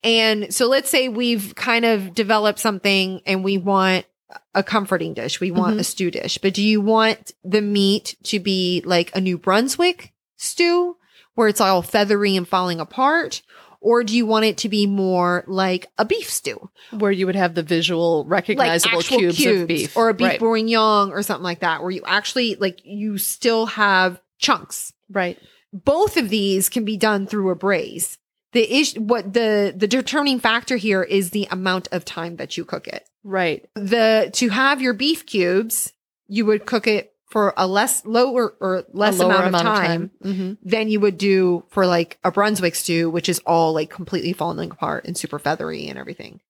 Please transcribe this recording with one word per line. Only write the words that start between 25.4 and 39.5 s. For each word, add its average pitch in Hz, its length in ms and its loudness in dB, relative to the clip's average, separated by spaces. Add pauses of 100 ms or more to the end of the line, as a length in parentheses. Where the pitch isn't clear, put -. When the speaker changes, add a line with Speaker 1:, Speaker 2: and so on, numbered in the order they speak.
Speaker 1:
Both 320 460 0
of 233 120 -2
these 196 400 0
can 226 160 -4
be 214 120 -4
done 196 300 0
through 196 220 -2
a 180 60 0
braise. - 600 -4 (360)
The 226 260 2
ish-, - 180 0
what 208 360 -2
the, 214 420 2
the 196 120 0
determining 262 520 0
factor 233 380 0
here 196 260 2
is 190 280 0
the 202 200 -2
amount 185 400 -2
of 175 140 -4
time 170 320 -10
that 135 200 -10
you 165 80 -6
cook - 220 -10
it. - 160 -12 (200)
Speaker 2:
Right. 185 500 -2
Speaker 1:
The, 220 600 2
to 247 160 2
have 262 320 0
your 254 120 0
beef 285 320 -2
cubes, 190 640 0 (360)
you 208 180 0
would 214 200 2
cook 226 220 -2
it 208 220 -2 (220)
for 202 260 2
a 190 80 2
less, 202 400 -2
lower 240 540 0
or 185 240 -2 (100)
less 202 240 0
Speaker 2:
A 180 80 2
lower 185 60 4
Speaker 1:
amount 190 120 4 (120)